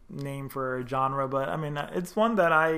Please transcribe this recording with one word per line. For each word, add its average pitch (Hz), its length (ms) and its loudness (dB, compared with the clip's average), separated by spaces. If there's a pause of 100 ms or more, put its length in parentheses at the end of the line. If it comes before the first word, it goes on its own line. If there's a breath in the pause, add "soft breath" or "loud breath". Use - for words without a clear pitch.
(100)
name 139 400 -8
for 131 280 -4
a 123 80 -6
genre, 135 400 0
but, 135 220 -2
I 160 80 -2
mean, 151 220 -4
it's 175 360 -4
one 226 220 2
that 170 160 6
I 160 260 6